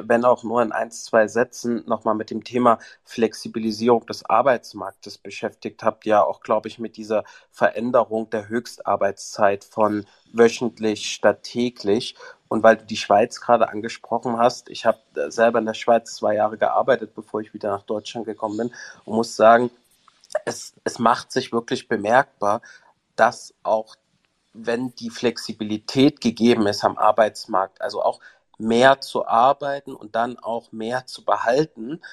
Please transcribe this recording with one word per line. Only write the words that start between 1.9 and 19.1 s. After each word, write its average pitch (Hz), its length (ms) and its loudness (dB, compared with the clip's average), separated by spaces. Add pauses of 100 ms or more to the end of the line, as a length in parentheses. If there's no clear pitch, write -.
mit 110 160 -8
dem 110 120 -8
Thema 120 360 2 (260)
Flexibilisierung 113 1000 -2
des - 180 -12
Arbeitsmarktes 110 920 -2
beschäftigt - 640 -12
habt, 110 220 -2
ja 104 180 4
auch, 78 180 -4
glaub 110 240 -2
ich, 107 140 -14
mit 110 180 -12
dieser 107 260 -4 (280)
Veränderung 113 800 0
der 107 180 -6
Höchstarbeitszeit 101 1120 -2
von 104 420 -2 (280)
wöchentlich 113 800 0
statt - 320 0
täglich. 120 720 -4 (340)
Und 110 140 -2
weil 110 120 8
du - 100 -12
die 107 120 -8
Schweiz 104 420 2
gerade 117 300 2
angesprochen 113 680 -6
hast, 120 320 0
ich - 160 -8
hab, 113 120 2 (180)
äh, 73 160 -4
selber 117 280 2
in 110 60 -2
der 110 80 -4
Schweiz - 420 0
zwei 107 200 0
Jahre 107 220 0
gearbeitet, 110 580 0
bevor 110 240 -8
ich 107 140 -12
wieder 107 160 -6
nach 101 140 -4
Deutschland 107 420 -8
gekommen 104 320 -6
bin, 117 140 -4 (340)
und 107 100 -6